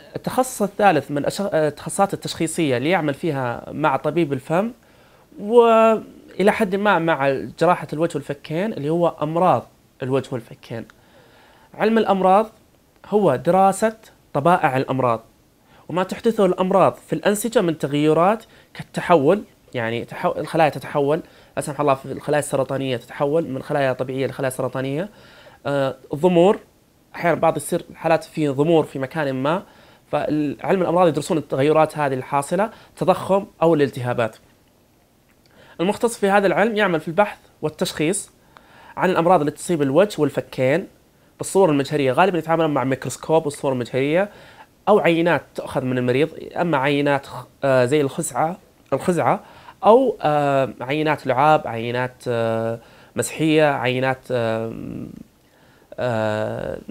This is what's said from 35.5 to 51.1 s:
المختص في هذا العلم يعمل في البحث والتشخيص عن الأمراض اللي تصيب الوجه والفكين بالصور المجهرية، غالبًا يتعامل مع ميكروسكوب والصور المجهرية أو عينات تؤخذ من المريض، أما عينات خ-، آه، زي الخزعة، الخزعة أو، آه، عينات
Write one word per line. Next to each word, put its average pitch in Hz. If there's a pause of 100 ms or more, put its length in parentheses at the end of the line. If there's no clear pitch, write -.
المختص 208
في 196
هذا 196
العلم 202
يعمل 185
في 151
البحث 196 (240)
والتشخيص 165 (640)
عن 160
الأمراض 170
اللي 147
تصيب 165
الوجه 156
والفكين 139 (500)
بالصور 190
المجهرية، 139
غالبًا 180
يتعامل 160
مع 143
ميكروسكوب 139
والصور 143
المجهرية 139 (580)
أو 202
عينات 165 (140)
تؤخذ -
من 127
المريض، 127 (260)
أما 165
عينات 143
خ-، - (160)
آه، 131
زي 147
الخزعة، 143 (360)
الخزعة 151 (420)
أو، 240
آه، 143
عينات 151